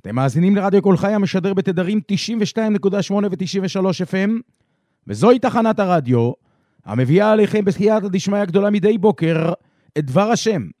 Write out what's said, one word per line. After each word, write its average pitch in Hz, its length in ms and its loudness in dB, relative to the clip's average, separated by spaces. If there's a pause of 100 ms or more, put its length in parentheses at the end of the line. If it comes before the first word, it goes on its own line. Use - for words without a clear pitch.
אתם 104 140 -10
מאזינים 139 400 2
לרדיו 196 260 2
כל 190 160 4
חי 202 160 -2
המשדר 196 400 -2
בתדרים 190 540 -2
תשעים 208 340 -4
ושתיים 214 320 -2
נקודה 196 280 0
שמונה 202 300 -2
ותשעים 190 320 -4
ושלוש 190 380 -2
אף 139 140 -6
אם, 208 240 -2 (680)
וזוהי 196 320 4
תחנת 226 400 0
הרדיו, 127 520 2 (540)
המביאה 143 460 2
עליכם 214 340 2
בסייעתא 208 420 0
דשמיא 202 380 -2
גדולה 196 240 0
מדי 208 280 2
בוקר, 165 560 0 (440)
את 147 80 -2
דבר 196 260 0
השם. 196 360 -2 (120)